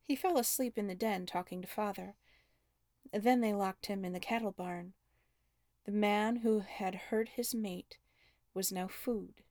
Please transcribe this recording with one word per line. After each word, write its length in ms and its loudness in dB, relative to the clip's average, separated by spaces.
He 140 0
fell 220 2
asleep 400 0
in 100 -2
the 80 -4
den 300 0
talking 360 -4
to 60 -10
Father. 480 -4
Then 260 6
they 140 4
locked 320 0
him 180 -4
in 80 -2
the 80 -4
cattle 320 -2
barn. 400 -8
The 80 -4
man 440 4
who 220 4
had 360 -4
hurt 340 0
his 260 -4
mate 440 -6
was 200 -2
now 160 -2
food 460 -4